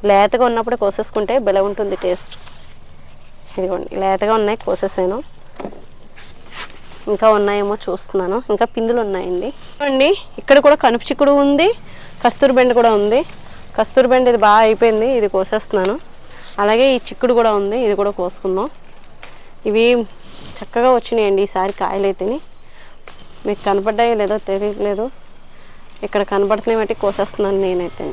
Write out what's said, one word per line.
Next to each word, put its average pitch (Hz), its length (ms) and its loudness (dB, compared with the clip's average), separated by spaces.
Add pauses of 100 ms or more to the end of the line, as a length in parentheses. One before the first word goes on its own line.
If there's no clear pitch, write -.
(100)
లేతగా 202 380 6
ఉన్నప్పుడు 233 360 0
కోసేసుకుంటే 208 520 -2 (100)
భలే 196 220 2
ఉంటుంది 202 340 -4
టేస్ట్. 180 320 -4 (1200)
ఇదిగోండి, 185 320 -4 (120)
లేతగా 196 380 2
ఉన్నాయి, 208 260 0
కోసేసాను. 190 520 -2 (1900)
ఇంకా 214 140 2 (120)
ఉన్నాయేమో 202 360 0 (100)
చూస్తున్నాను, 185 520 -4 (160)
ఇంకా 208 120 2 (100)
పిందులు 233 320 0
ఉన్నాయండి. 185 420 -4 (380)
అండి, 269 220 4 (340)
ఇక్కడ 277 240 8
కూడా 294 180 10
కనుపు 233 240 4
చిక్కుడు 277 240 4 (100)
ఉంది, 285 240 4 (560)
కస్తూరి 254 360 4
బెండ 247 200 6
కూడా 233 200 6
ఉంది. 208 220 4 (580)
కస్తూరి 247 340 4
బెండ 254 200 6
ఇది 226 140 4
బాగా 208 220 8
అయిపోయింది, 220 400 4 (100)
ఇది 208 160 2
కోసేస్తున్నాను. 196 600 0 (680)
అలాగే 220 320 4
ఈ - 20 0 (120)
చిక్కుడు 247 320 0
కూడా 226 200 4
ఉంది, 202 260 -2
ఇది 208 140 2
కూడా 202 120 0 (100)
కోసుకుందాం. 190 460 -4 (1000)
ఇవి 226 160 4 (720)
చక్కగా 240 400 0
వచ్చినాయండి 202 500 2
ఈసారి 190 340 -2
కాయలు 196 280 -2
అయితేనే. 208 300 -4 (1080)
మీకు 208 220 -4
కనపడ్డాయో 214 520 2
లేదో 202 160 0 (140)
తెలియట్లేదు, 208 560 -2 (1000)
ఇక్కడ 202 160 0 (120)
కనపడుతున్నాయి 214 480 2
బట్టి 208 120 -2 (120)
కోసేస్తున్నాను 196 580 -2
నేనైతే. 180 480 -4